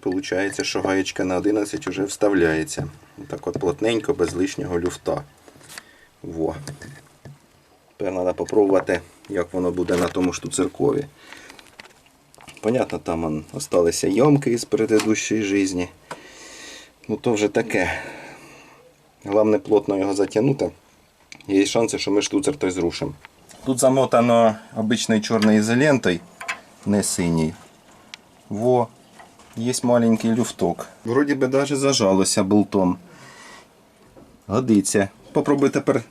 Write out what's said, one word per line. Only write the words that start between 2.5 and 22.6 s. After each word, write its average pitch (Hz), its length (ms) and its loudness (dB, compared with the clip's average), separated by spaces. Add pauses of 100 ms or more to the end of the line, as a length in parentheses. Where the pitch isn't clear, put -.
Так - 180 -10
от - 120 -6
плотненько, 107 560 -2
без 82 200 -2
лишнього 90 460 -4
люфта. 87 420 -4 (1000)
Во. 80 320 -4 (1400)
Тепер 95 180 -6
треба 90 180 -2
попробувати, 95 680 0 (280)
як 92 240 -6
воно 90 180 -2
буде 87 260 -2
на 87 120 0
тому 92 240 -2
штуцеркові. - 720 -2 (1500)
Понятно, 110 380 -2
там 82 260 -4
он, 76 280 -4
осталися 87 560 0
ямки 139 420 4
із 117 160 -2
предыдущої 107 760 0
житті. 95 460 0 (1200)
Ну 107 80 -2
то 123 160 0
вже 104 160 2
таке. 101 540 -2 (1200)
Головне 107 340 2
плотно 101 400 0
його 98 160 -2
затягнути. 107 560 0 (800)
Є 98 180 4
шанси, 110 320 0
що - 120 -4
ми 101 120 2
штуцер 98 340 -2
той 95 140 -2